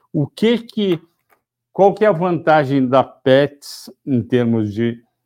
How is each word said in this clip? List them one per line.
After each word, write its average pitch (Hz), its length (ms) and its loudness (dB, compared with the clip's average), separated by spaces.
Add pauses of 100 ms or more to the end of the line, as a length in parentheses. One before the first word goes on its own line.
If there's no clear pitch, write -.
(120)
O 147 140 -2
que 226 320 0
que, 196 420 -4 (720)
qual 190 220 2
que 214 100 -2
é 214 40 4
a 202 40 2
vantagem 156 720 0
da 127 200 2
Petz - 840 -2 (160)
em 131 160 -2
termos 113 540 -2
de 117 300 -6 (220)